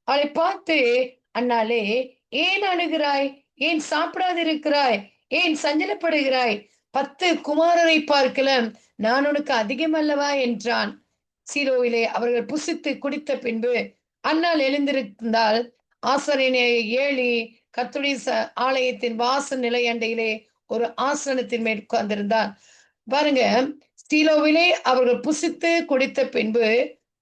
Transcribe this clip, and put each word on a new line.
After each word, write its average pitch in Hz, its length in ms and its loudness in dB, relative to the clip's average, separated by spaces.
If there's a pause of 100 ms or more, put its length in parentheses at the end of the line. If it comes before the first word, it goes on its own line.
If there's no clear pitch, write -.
அவளை 294 260 0
பார்த்து, 330 480 0 (640)
"அன்னாளே, 233 720 0 (180)
ஏன் 359 320 0
அழுகிறாய்? 302 840 -2 (100)
ஏன் 311 340 -2
சாப்பிடாதிருக்கிறாய்? 311 1200 0 (180)
ஏன் 320 340 0
சஞ்சலப்படுகிறாய்? 294 1040 0 (240)
பத்து 277 440 -2
குமாரரை 320 720 2
பார்க்கலாம் 269 720 2 (200)
நான் 254 320 0
உனக்கு 285 260 -2
அதிகம் 254 400 -2
அல்லவா?" 294 400 0
என்றான். 226 640 -2 (540)
சீலோவிலே 247 500 0
அவர்கள் 233 420 -2
புசித்து 302 520 -6
குடித்த 285 400 -6
பின்பு 226 540 -4 (300)
அன்னாள் 320 380 0
எழுந்திருந்தால் 240 1080 0 (380)
ஆசாரியனாகிய 262 760 2
ஏலி 247 760 -2 (180)
கர்த்தருடைய 277 480 -2
ச-, 226 280 -2
ஆலயத்தின் 247 640 -2
வாசல் 262 440 0
நிலை 240 280 0
அண்டையிலே 226 600 -4 (200)
ஒரு 226 340 -2
ஆசனத்தின் 262 580 -2
மேல் 220 260 -4
உட்கார்ந்திருந்தான். 208 680 0 (520)
பாருங்க, 262 640 2 (260)
சீலோவிலே 311 760 4
அவர்கள் 247 500 2
புசித்து 339 640 0
குடித்த 269 400 0
பின்பு 233 680 0 (260)